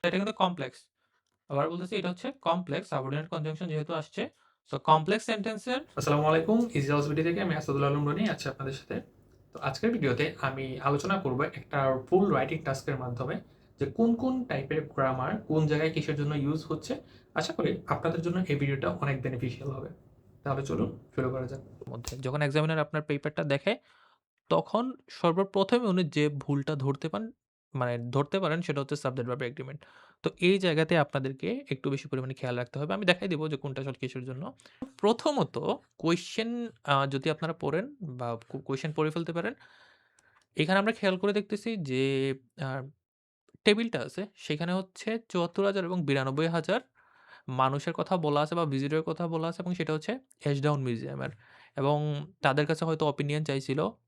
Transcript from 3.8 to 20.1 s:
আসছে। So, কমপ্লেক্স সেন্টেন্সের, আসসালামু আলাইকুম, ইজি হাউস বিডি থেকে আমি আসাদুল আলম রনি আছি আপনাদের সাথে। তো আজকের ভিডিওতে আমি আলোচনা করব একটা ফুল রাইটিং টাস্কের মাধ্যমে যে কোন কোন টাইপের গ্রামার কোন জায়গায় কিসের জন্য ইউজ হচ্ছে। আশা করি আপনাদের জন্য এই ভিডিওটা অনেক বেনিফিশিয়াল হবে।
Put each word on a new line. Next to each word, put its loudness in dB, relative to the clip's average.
আসছে। -6
So, -6
কমপ্লেক্স 4
সেন্টেন্সের, -4
আসসালামু 2
আলাইকুম, 4
ইজি 0
হাউস 2
বিডি 2
থেকে 2
আমি 0
আসাদুল 0
আলম 2
রনি 2
আছি -4
আপনাদের -6
সাথে। -6
তো -14
আজকের 0
ভিডিওতে 2
আমি -4
আলোচনা 2
করব 0
একটা 0
ফুল 6
রাইটিং 2
টাস্কের -2
মাধ্যমে -4
যে 2
কোন 4
কোন 0
টাইপের -2
গ্রামার 0
কোন 2
জায়গায় 4
কিসের 0
জন্য 0
ইউজ 0
হচ্ছে। -4
আশা -2
করি 0
আপনাদের 0
জন্য 2
এই 4
ভিডিওটা 2
অনেক 0
বেনিফিশিয়াল -4
হবে। -8